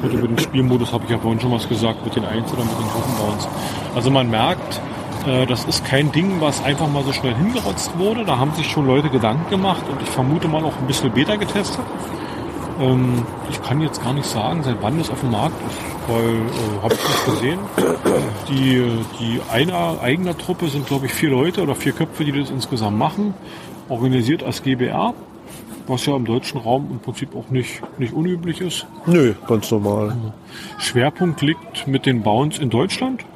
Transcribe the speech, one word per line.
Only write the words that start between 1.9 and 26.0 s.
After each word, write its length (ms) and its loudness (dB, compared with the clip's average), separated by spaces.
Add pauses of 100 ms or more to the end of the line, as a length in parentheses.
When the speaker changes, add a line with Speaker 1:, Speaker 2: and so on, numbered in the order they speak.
Speaker 1:
mit 120 -4
den 80 0
Einzel- 300 -2
oder 100 -2
mit 120 0
den 120 -2
Gruppenbounds. 580 -2 (480)
Also 160 4
man 180 4
merkt, 520 0 (440)
äh, 200 4
das 200 0
ist 200 -2
kein 260 4
Ding, 280 2
was 240 2
einfach 280 2
mal 120 0
so 100 0
schnell 220 0
hingerotzt 640 0
wurde. 280 0
Da 120 2
haben 180 2
sich 120 -2
schon 180 2
Leute 240 6
Gedanken 400 2
gemacht 400 2
und 120 -4
ich 80 -4
vermute 400 2
mal 140 2
auch 140 -2
ein 100 -2
bisschen 260 0
Beta 240 2
getestet. 480 -2 (960)
Ähm, 440 4 (240)
ich 140 -4
kann 180 0
jetzt 220 -2
gar 100 -2
nicht 140 -2
sagen, 360 -2
seit 180 0
wann 180 0
das 100 -2
auf 120 -4
dem 100 0
Markt 240 0 (140)
ist, 100 -8 (300)
weil, 260 2
äh, 480 -2
hab 100 2
ich 60 0
nicht 260 0
gesehen. 340 0 (920)
Die, 340 4 (360)
die 200 -2 (120)
eine 500 2
eigene 360 0
Truppe 300 -2
sind, 180 -2
glaub 200 0
ich, 80 -2
vier 160 2
Leute 340 4
oder 120 0
vier 180 0
Köpfe, 320 -2
die 80 0
das 160 0
insgesamt 500 0
machen. 340 0 (540)
Organisiert 560 2
als 200 -4
G 120 2
B 120 2
R, 260 0 (720)
was 180 -2